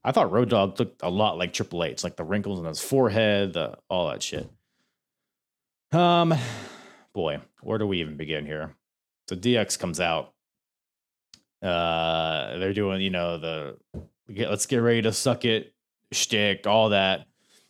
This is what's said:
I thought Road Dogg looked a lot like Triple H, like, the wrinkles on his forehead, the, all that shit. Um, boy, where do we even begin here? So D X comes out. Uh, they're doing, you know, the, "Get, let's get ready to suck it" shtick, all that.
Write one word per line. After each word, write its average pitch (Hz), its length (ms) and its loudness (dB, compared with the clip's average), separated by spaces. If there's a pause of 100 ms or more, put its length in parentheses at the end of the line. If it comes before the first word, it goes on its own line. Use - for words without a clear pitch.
I 131 80 0
thought 127 200 4
Road 113 160 2
Dogg 98 300 2
looked - 240 -4
a 87 80 -2
lot 95 260 0
like 87 160 -4
Triple - 320 -4
H, 67 180 -6
like, 87 140 -8
the 85 80 -8
wrinkles 98 360 -4
on 82 40 -8
his 80 160 -8
forehead, 107 720 2
the, 76 240 -4 (140)
all 90 180 0
that 58 140 -6
shit. - 260 -8 (1400)
Um, 170 420 6 (800)
boy, 78 280 -2 (200)
where 110 180 -4
do 107 80 -2
we 95 140 0
even 76 160 -6
begin 76 300 -6
here? 76 280 -8 (540)
So 92 60 -6
D 117 220 0
X 107 200 0
comes 85 220 -6
out. 82 360 -2 (1300)
Uh, 82 960 0
they're 95 160 -2
doing, 98 260 0
you 95 100 0
know, 87 280 -2
the, 78 380 -8 (560)
"Get, 101 180 -4
let's 104 160 -2
get 127 120 2
ready 117 240 4
to 110 100 2
suck 120 320 0
it" 110 300 0 (380)
shtick, 104 540 0
all 110 240 6
that. 95 360 2 (440)